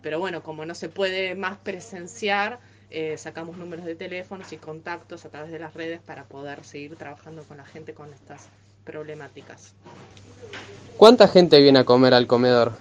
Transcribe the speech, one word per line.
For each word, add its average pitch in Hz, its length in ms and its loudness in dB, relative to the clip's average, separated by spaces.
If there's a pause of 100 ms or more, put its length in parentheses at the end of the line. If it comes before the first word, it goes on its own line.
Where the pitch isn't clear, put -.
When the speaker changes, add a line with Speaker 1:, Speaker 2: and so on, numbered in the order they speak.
Speaker 1:
Pero 156 180 -6
bueno, 175 220 -6
como 156 240 -14
no 170 80 -12
se 165 160 -12
puede 190 440 -4
más 190 220 -8
presenciar, 202 1040 -6 (300)
eh, 156 260 -8
sacamos 165 400 -14
números 175 300 -14
de 165 80 -8
teléfonos 180 580 -14
y 156 60 -16
contactos 165 680 -14
a 151 60 -20
través 151 200 -16
de 160 80 -14
las 160 140 -14
redes 165 280 -12
para 139 240 -18
poder 143 400 -16
seguir 147 320 -18
trabajando 156 480 -18
con 147 120 -20
la 139 80 -20
gente 156 300 -18
con 147 180 -20
estas - 360 -20 (360)
problemáticas. 151 880 -18 (1300)
Speaker 2:
¿Cuánta 220 280 10
gente 165 340 6
viene 139 180 8
a 127 60 4
comer 127 280 6
al 123 140 4
comedor? 120 540 2